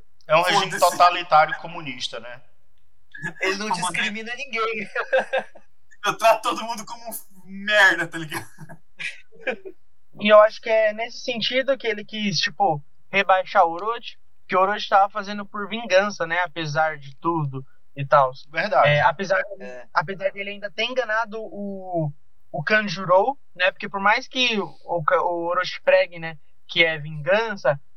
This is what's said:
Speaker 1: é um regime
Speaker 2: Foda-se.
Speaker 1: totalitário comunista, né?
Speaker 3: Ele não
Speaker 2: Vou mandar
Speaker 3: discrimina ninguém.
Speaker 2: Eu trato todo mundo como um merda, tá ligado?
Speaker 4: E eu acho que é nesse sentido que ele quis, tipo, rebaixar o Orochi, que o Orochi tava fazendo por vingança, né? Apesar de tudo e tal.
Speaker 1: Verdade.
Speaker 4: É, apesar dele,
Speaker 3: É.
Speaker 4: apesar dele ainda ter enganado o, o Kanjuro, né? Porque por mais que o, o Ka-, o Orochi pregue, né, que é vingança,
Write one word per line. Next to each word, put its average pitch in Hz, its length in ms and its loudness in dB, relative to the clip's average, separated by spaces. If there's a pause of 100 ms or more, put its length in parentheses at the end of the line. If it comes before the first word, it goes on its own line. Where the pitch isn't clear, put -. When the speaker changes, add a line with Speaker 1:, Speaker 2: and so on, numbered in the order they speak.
(260)
Speaker 1:
é 156 100 4
um 170 60 6
regime 190 300 2
Speaker 2:
Foda-se. 180 180 4
Speaker 1:
totalitário 170 680 4
comunista, 143 600 -8
né? 120 220 -14 (1000)
Speaker 3:
Ele 190 160 0
não 208 120 -6
Speaker 2:
Vou 202 100 -2
mandar 190 140 -2
Speaker 3:
discrimina 214 440 -4
ninguém. 220 520 -4 (1160)
Speaker 2:
Eu - 140 0
trato 226 240 6
todo 220 220 -2
mundo 226 200 -8
como 233 240 -12
um 190 380 -12
merda, 196 600 4
tá 165 120 -8
ligado? 156 280 -8 (1700)
Speaker 4:
E 208 80 2
eu 214 120 12
acho 214 200 6
que - 80 -6
é 220 240 4
nesse 233 300 -8
sentido 247 560 0
que - 80 -8
ele 214 180 -2
quis, 208 340 -2
tipo, 175 440 0 (280)
rebaixar 190 560 4
o 165 60 0
Orochi, 196 440 -6 (320)
que 190 80 0
o 185 40 4
Orochi 208 280 2
tava 202 220 6
fazendo 208 340 -6
por 202 240 -8
vingança, 196 580 2
né? 165 140 -2
Apesar 156 580 -2
de 139 180 -16
tudo 147 480 -2 (320)
e 139 100 -6
tal. 139 260 6 (180)
Speaker 1:
Verdade. 165 380 4
Speaker 4:
É, 147 140 4
apesar 190 400 2
dele, - 220 -12
Speaker 3:
É. - 280 -14
Speaker 4:
apesar 190 380 -2
dele 202 200 -8
ainda 202 200 -10
ter 220 140 -4
enganado 226 580 -2
o, 190 680 -4 (400)
o 160 140 -4
Kanjuro, 202 720 2 (180)
né? 185 160 2
Porque 196 180 -6
por 196 120 -6
mais 220 260 4
que 247 320 0
o, 165 160 -4 (100)
o 170 200 -4
Ka-, 165 180 4
o 175 240 -2
Orochi 175 360 -2
pregue, 185 360 4
né, 165 200 -10 (280)
que 170 180 4
é 160 140 2
vingança, 160 800 0 (180)